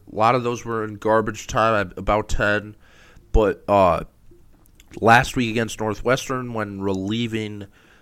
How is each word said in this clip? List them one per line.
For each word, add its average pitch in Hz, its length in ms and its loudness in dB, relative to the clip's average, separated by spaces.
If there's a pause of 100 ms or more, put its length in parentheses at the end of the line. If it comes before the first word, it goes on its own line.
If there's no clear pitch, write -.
(120)
A - 20 -14
lot 113 200 4
of 123 80 0
those 120 220 -4
were 113 200 -6
in 107 100 -10
garbage 110 520 0
time, 110 500 0
about 104 320 -2
ten. 104 480 -2 (560)
But, 107 360 2
uh, 90 360 4 (960)
last 117 360 4
week 120 140 0
against 110 300 -4
Northwestern, 123 720 -4
when 101 260 -6
relieving 104 840 -4 (360)